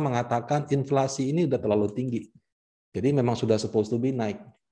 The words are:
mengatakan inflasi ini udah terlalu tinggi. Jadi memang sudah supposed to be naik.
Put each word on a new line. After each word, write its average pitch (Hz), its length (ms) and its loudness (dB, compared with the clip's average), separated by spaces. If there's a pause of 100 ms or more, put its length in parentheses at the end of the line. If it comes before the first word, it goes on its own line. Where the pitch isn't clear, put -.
mengatakan 123 640 0
inflasi 135 640 0
ini 165 160 2
udah 131 80 0
terlalu 104 340 2
tinggi. 127 320 -4 (720)
Jadi 117 160 0
memang 123 240 2
sudah 110 240 2
supposed 107 320 0
to 120 80 0
be 131 160 -2
naik. 107 240 -4 (340)